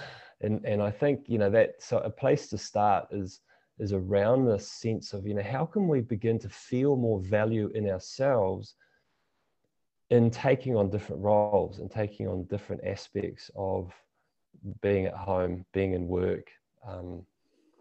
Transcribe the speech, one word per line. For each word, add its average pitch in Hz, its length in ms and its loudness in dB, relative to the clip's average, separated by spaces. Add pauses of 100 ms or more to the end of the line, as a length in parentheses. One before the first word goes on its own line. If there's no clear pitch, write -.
(400)
And, 107 240 -2
and 104 180 0
I 104 80 0
think, 143 360 0
you 113 120 0
know, 101 120 4
that, 110 320 4
so - 160 -2
a - 120 -2
place 139 380 0
to 107 100 -6
start 104 520 2
is, 95 300 -8 (380)
is 101 140 -2
around 101 540 2
this 101 240 0
sense - 420 -6
of, 101 140 -8
you 104 80 -4
know, 101 80 -2
how 135 240 -4
can 190 220 0
we 143 120 4
begin 113 400 0
to 104 80 -10
feel 131 480 0
more 113 240 2
value 107 540 2
in 104 140 0
ourselves 101 840 -2 (1400)
in 117 200 6
taking 131 460 0
on 101 140 2
different 95 320 -6
roles 104 580 2
and 98 100 -10
taking 104 380 -6
on 92 160 -4
different - 400 -8
aspects - 720 -8
of 95 360 -4 (880)
being 101 260 2
at - 80 -4
home, 92 580 -2
being 95 220 0
in 90 140 -2
work, 90 400 0 (380)
um, 90 360 -12 (580)